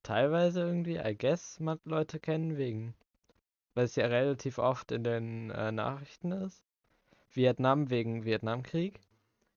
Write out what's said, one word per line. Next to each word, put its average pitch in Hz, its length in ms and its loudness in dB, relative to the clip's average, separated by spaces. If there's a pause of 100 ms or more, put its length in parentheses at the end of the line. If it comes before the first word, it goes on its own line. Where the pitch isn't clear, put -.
teilweise 165 580 4
irgendwie, 170 360 0
I 107 200 -2
guess, 147 420 0
man 160 260 -2
Leute 156 340 -2
kennen, 160 380 -2
wegen, 117 380 -4 (800)
weil 123 100 4
es 117 100 -2
ja 117 120 2
relativ 131 520 2
oft 123 320 0
in 120 120 -2
den, 113 480 -2
äh, 110 200 -2
Nachrichten 135 600 -4
ist. 190 320 -6 (680)
Vietnam 131 580 2
wegen 113 360 -2
Vietnamkrieg. 123 760 -2 (580)